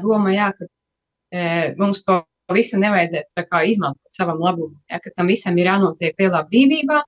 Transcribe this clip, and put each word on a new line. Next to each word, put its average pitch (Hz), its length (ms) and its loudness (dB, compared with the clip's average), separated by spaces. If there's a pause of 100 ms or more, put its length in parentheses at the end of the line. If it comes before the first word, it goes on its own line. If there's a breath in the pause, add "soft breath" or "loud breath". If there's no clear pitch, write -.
doma, 208 320 2
jā, 202 180 0
ka, - 140 -16 (680)
e, 180 120 -4 (360)
mums 196 240 -2
to 185 140 2 (340)
visu 220 240 0
nevajadzētu 190 560 0
tā 170 160 -6
kā 170 160 0
izmantot 175 480 -2
savam 165 320 -4
labumam, 165 380 -4 (100)
ja, 170 80 -8
ka - 160 -18
tam 180 160 0
visam 185 240 0
ir 180 140 2
jānotiek 170 500 0
lielā 180 240 2
brīvībā 277 640 2